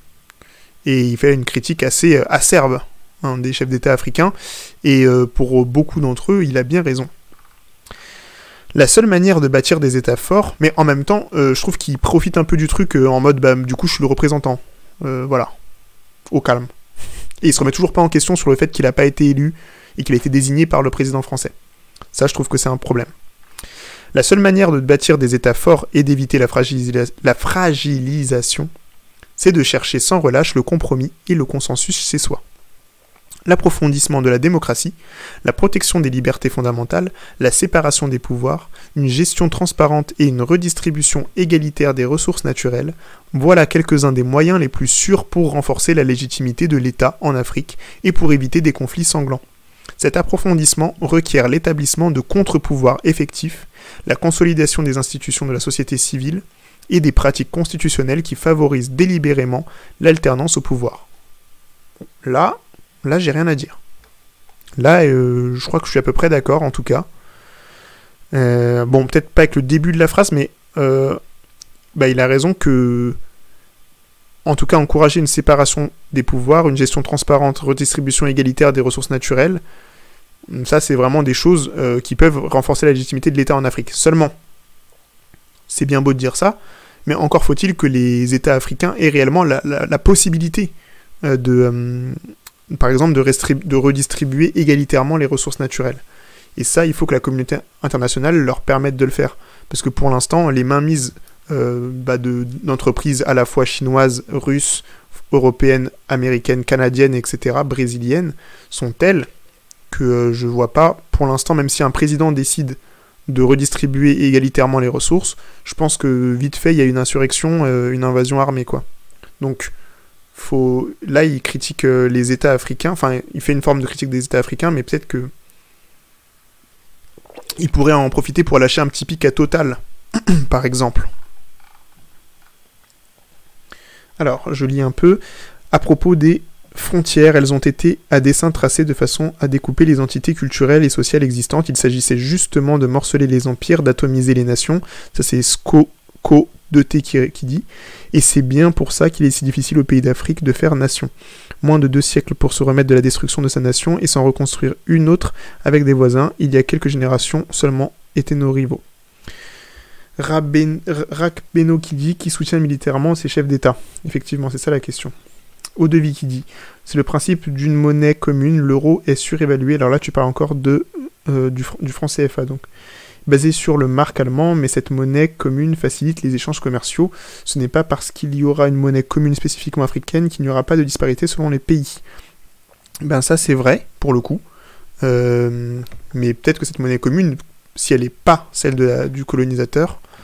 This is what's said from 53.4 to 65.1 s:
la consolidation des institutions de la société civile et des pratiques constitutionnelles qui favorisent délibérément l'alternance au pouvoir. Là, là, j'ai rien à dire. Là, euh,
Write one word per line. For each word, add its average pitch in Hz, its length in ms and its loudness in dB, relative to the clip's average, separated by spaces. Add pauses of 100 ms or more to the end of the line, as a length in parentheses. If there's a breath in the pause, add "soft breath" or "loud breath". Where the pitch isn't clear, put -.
la - 100 -2
consolidation 160 680 0
des 135 140 -2
institutions 135 500 -6
de 131 40 -4
la 120 80 -4
société 139 380 -4
civile 147 460 -4 (480 soft breath)
et 175 80 4
des 151 120 2
pratiques - 380 2
constitutionnelles 156 720 -2
qui 151 140 -8
favorisent 143 560 0
délibérément 143 720 0 (340 loud breath)
l'alternance 131 580 2
au 135 40 -4
pouvoir. - 460 -4 (1200)
Là, 143 320 0 (460)
là, 151 160 0
j'ai 165 120 -2
rien 156 160 0
à 160 80 0
dire. 139 240 -10 (1000)
Là, 160 260 6
euh, 123 520 2